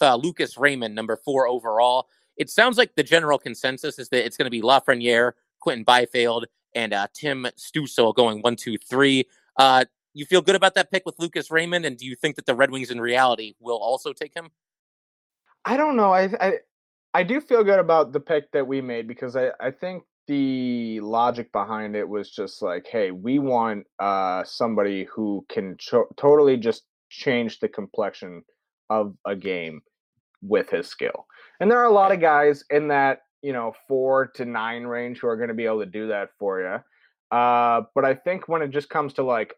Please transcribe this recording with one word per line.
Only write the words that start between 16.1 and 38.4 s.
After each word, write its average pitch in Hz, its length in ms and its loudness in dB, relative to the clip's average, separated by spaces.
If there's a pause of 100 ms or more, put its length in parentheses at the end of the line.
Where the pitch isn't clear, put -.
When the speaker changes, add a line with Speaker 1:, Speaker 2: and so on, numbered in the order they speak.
Speaker 2:
I, 190 180 4 (120)
I, 190 120 2 (600)
I 180 100 2
do 233 160 -2
feel 240 240 2
good 196 160 4
about 160 320 4
the 143 80 -2
pick 147 320 -4
that 139 160 0
we 135 140 -4
made 117 260 -8
because 123 300 -8
I, 127 140 0 (100)
I 127 100 -4
think 180 320 -12 (240)
the 127 760 -2
logic 117 500 -2
behind 107 440 -4
it 98 140 -4
was 101 220 -8
just 98 320 -10
like, 90 240 -6
"Hey, 101 240 -2
we 101 260 -2
want, 117 480 -2 (140)
uh, 95 440 -2
somebody 101 600 -2
who 104 460 -6
can 95 280 -8
cho-, - 300 0 (100)
totally 143 400 6
just 113 280 -4 (240)
change 120 500 -4
the 107 100 -4
complexion 95 720 -8 (480)
of 107 260 -2 (120)
a 101 80 -4
game 87 460 -6 (600)
with 98 300 0
his 85 160 -2
skill." - 400 -8 (320)
And 185 100 2
there 240 100 4
are 240 60 4
a 226 80 6
lot 196 180 6
of 185 80 0
guys 147 520 4
in 151 160 2
that, 139 340 0 (220)
you 143 100 -4
know, 117 220 -6 (120)
four 135 460 2
to 127 120 -8
nine 117 400 -6
range 120 340 -8
who 127 80 -4
are 113 100 -2
gonna 117 160 -4
be 113 140 -4
able 110 140 -2
to 101 40 -6
do 107 220 -8
that 101 220 -4 (100)
for 95 200 -2
you. - 800 -8
Uh, 120 460 2 (100)
but 135 100 0
I 135 120 2
think 185 320 -6